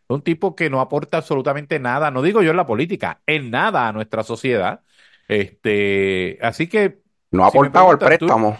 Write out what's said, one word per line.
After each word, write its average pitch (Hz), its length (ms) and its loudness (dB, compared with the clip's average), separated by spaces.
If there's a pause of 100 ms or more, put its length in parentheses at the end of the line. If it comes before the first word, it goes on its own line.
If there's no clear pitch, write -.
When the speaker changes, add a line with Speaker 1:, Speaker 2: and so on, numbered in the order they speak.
Speaker 1:
Un 143 140 -4
tipo 165 340 -2
que 160 140 -2
no 131 120 -2
aporta 147 360 -4
absolutamente 143 600 -4
nada. 135 320 -2
No 127 100 -4
digo 208 220 2
yo 160 80 2
en 165 60 0
la 170 100 0
política, 120 580 -4
en 147 240 -4
nada 143 380 -2
a 110 40 -4
nuestra 107 300 -6
sociedad. 113 600 -4 (460)
Este, 98 1160 -2
así 120 240 -4
que 202 320 -2 (320)
Speaker 2:
No 95 120 2
ha 123 60 6
Speaker 1:
si - 80 4
me 139 120 4
Speaker 2:
aportado 180 220 6
el 143 60 4
Speaker 1:
preguntas 165 220 4
tú 160 80 -4
Speaker 2:
préstamo. 113 320 2